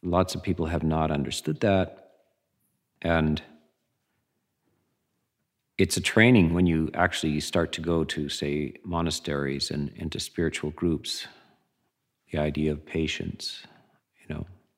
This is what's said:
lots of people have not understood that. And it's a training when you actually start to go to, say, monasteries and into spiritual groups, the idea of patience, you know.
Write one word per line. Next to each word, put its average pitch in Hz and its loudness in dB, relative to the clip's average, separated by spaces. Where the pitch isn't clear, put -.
lots 87 2
of - -8
people 87 -2
have 80 -2
not 80 2
understood 76 -4
that. 95 0
And 80 2
it's 92 2
a 92 -2
training 110 6
when 87 4
you 80 2
actually 80 0
start 82 -2
to - -8
go 82 2
to, 73 -4
say, 73 -4
monasteries 76 -2
and 73 -4
into 82 -6
spiritual 76 -4
groups, - -2
the 78 -2
idea 76 0
of 73 -8
patience, - -4
you - -10
know. 80 -8